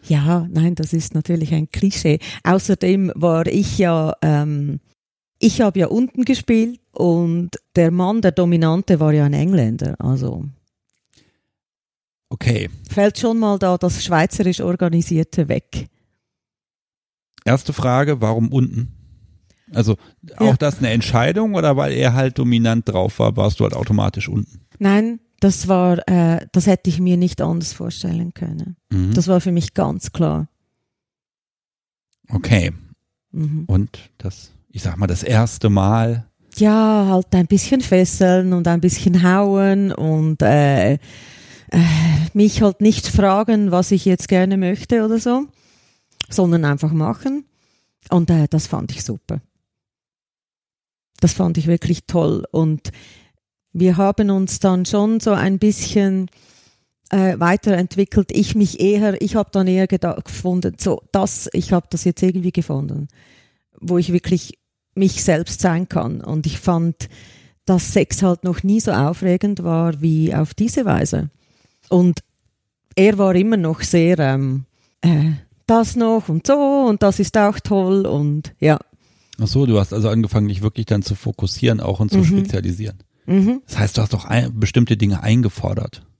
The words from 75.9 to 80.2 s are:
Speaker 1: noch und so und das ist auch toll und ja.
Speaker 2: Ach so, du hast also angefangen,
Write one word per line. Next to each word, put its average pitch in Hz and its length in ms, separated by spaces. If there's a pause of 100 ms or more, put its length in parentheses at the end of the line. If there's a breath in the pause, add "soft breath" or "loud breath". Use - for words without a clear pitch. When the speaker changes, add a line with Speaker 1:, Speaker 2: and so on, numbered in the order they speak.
Speaker 1:
noch 226 320
und 165 180
so 277 420
und 208 140
das 202 180
ist - 160
auch 202 240
toll 190 460
und 147 520
ja. 151 200 (600 soft breath)
Speaker 2:
Ach 110 60
so, 135 200
du 110 120
hast 98 140
also 107 160
angefangen, 107 400